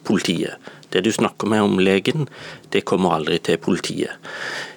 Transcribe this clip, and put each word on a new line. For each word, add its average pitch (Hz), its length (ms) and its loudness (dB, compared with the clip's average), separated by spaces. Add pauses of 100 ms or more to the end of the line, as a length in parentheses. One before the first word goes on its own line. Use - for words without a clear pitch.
politiet. - 520 0 (360)
Det - 120 2
du 113 40 4
snakker 107 400 -2
med 107 160 4
om 98 160 4
legen, 98 480 2 (400)
det 98 160 0
kommer 90 320 2
aldri 80 240 0
til 85 160 0
politiet. 82 560 -2 (640)